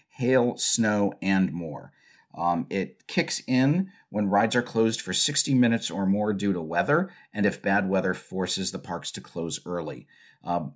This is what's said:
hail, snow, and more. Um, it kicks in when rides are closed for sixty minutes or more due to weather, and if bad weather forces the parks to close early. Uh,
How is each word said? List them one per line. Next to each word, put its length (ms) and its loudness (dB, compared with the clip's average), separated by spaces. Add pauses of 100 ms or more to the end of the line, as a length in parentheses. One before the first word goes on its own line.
(100)
hail, 460 2
snow, 640 2
and 320 2
more. 400 -10 (440)
Um, 340 0
it 380 -4
kicks 400 -2
in 420 2 (180)
when 200 -2
rides 260 2
are 80 2
closed 380 0
for 120 -6
sixty 420 0
minutes 360 2
or 160 -2
more 260 2
due 200 0
to 100 -4
weather, 480 0 (220)
and 120 -2
if 160 0
bad 280 0
weather 260 2
forces 560 -4
the 80 -8
parks 340 -6
to 80 -10
close 460 -6
early. 400 -6 (380)
Uh, 320 -2